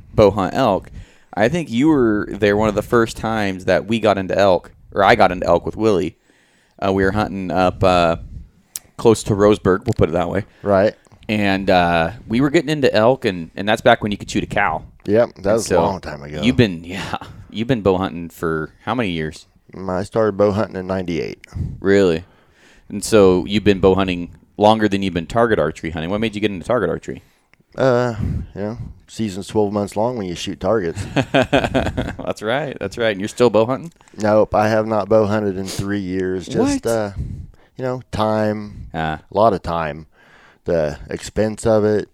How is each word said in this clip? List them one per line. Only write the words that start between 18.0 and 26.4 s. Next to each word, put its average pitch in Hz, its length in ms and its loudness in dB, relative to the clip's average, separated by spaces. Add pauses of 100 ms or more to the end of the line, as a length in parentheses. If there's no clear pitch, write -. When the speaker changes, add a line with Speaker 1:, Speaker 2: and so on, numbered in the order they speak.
Speaker 1:
for 80 440 -6 (120)
how 107 100 -4
many 117 160 -2
years? 80 360 -6 (260)
Speaker 2:
Mm, 95 180 -12
I 92 140 -2
started 107 320 0
bow 104 160 4
hunting 98 240 -4
in 92 100 -6
ninety-eight. 85 580 -6 (360)
Speaker 1:
Really? 92 440 4 (640)
And 104 140 -10
so 95 440 6
you've 101 180 -2
been 98 160 2
bow 95 140 6
hunting 90 420 -2 (200)
longer 107 300 4
than 98 160 -2
you've 92 120 -2
been 82 120 -4
target 117 320 2
archery 78 320 -2
hunting. 80 200 -4
What 104 100 -2
made 110 160 -4
you 104 40 -8